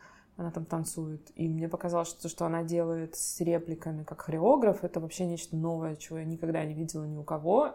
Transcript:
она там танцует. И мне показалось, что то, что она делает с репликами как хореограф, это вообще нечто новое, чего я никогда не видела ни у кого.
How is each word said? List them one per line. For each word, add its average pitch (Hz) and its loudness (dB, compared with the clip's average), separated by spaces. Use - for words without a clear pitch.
она 170 -6
там 165 -6
танцует. 160 -6
И 165 0
мне 160 0
показалось, 170 0
что - -14
то, 170 -4
что 170 -4
она 165 0
делает 165 0
с - -4
репликами 165 0
как - -10
хореограф, 202 6
это 175 -2
вообще 165 -4
нечто 170 -4
новое, 160 0
чего 160 -10
я 160 -6
никогда 165 -2
не 151 -4
видела 156 -4
ни 151 -6
у 147 -8
кого. 175 4